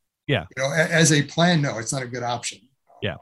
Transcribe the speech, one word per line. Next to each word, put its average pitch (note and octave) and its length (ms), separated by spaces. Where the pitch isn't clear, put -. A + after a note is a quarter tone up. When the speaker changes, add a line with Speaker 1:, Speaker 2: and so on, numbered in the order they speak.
Speaker 1:
Yeah. G2 180
Speaker 2:
You C3 60
know, C3+ 80
a-, E3 220
as D#3+ 200
a C#3+ 120
plan, E3+ 380
no, A2+ 180
it's A2+ 140
not C3 100
a A#2+ 40
good A#2+ 160
option. A#2+ 360
Speaker 1:
Yeah. F#2+ 200